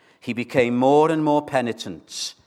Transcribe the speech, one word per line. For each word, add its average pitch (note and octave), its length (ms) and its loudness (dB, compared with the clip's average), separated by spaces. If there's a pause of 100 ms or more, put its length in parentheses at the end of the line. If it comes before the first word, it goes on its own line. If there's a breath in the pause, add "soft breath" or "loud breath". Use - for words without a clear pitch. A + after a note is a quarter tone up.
(200 soft breath)
He B2 140 -8
became A#2+ 440 0
more D3 320 4
and D#3 160 0
more D3 180 2
penitent, A#2 920 -6 (120)